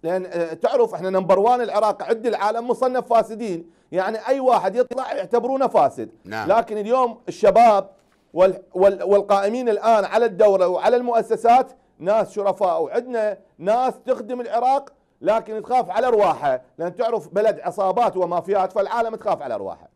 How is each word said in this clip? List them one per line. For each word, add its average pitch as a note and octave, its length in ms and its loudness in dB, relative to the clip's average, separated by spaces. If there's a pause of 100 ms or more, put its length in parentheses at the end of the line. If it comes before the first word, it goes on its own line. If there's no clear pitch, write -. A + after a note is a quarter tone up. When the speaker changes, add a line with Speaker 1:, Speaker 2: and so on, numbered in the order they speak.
Speaker 1:
لأن، F#3 220 -4
آه، E3+ 280 -6
تعرف A3+ 400 0
إحنا F3+ 160 -6
نمبر F#3+ 300 2
وان B3 220 2
العراق G#3+ 420 -2
عند A3+ 220 -4
العالم A#3 420 -2
مصنف B3+ 400 -2
فاسدين. G#3+ 640 -2 (220)
يعني G3+ 360 -4
أي C4+ 120 0
واحد G#3 360 2
يطلع B3 380 -4
يعتبرونه A#3+ 540 -2
فاسد. C3+ 420 0 (160)
Speaker 2:
نعم. A2 260 -4
Speaker 1:
لكن A3 260 0
اليوم A#3 500 -2
الشباب G3+ 640 4 (440)
وال-، F#3 280 2 (120)
وال-، F#3+ 300 2
والقائمين G3+ 680 0
الآن G#3 360 2
على A3+ 200 2
الدولة G3 420 4
وعلى F#3 280 2
المؤسسات A#3 760 2 (280)
ناس G3+ 320 0
شرفاء، G3 520 -2
وعندنا A3 540 -4 (200)
ناس A#3 360 0 (120)
تخدم B3+ 360 -4
العراق B3 520 -2 (280)
لكن A3 420 -2
تخاف A#3 260 0
على A3+ 180 0
أرواحها، D#3 540 2 (160)
لأن F3 180 -8
تعرف A3+ 340 -4
بلد G3+ 300 0
عصابات F#3+ 580 -2
ومافيات، F#3 540 -2
فالعالم A3 440 -2
تخاف F#3+ 260 -4
على B2+ 140 -8
أرواحها. F2 400 -10